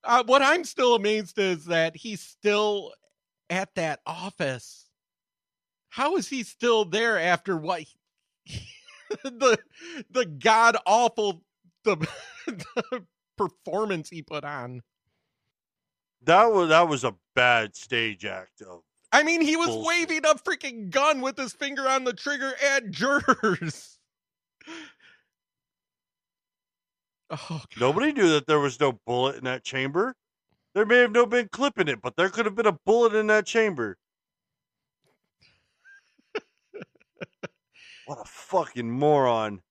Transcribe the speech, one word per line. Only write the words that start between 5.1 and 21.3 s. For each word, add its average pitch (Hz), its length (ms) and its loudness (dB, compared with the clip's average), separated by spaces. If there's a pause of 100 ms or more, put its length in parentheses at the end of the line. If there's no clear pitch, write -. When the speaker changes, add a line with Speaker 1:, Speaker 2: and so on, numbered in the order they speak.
Speaker 1:
How 294 280 -2
is 247 120 -2
he 262 140 -8
still 226 420 0
there 214 340 0
after 175 380 -2
what 160 260 -6 (640)
he, - 160 -14 (500)
<laughs> - 140 -10
the, 240 340 2 (520)
the 247 160 -2
god-awful, 220 1160 2 (420)
the, 202 120 2 (320)
<laughs> - 180 -16
the 233 580 -8 (320)
performance 190 720 -4
he 165 120 -14
put 151 220 -10
on? 127 380 -10 (1400)
Speaker 2:
That 196 300 6
was, 180 180 2
that 175 180 8
was 135 160 -2
a 113 100 -2 (220)
bad 120 400 2
stage 110 480 -4
act 95 380 -12
of 90 200 -20 (300)
Speaker 1:
I 269 100 6
mean, 330 180 0
he 311 160 0
was 330 120 0
Speaker 2:
bullshit. 320 400 -2
Speaker 1:
waving 311 180 -4
a 302 80 4
freaking 240 560 -8
gun 277 300 0
with 262 180 -4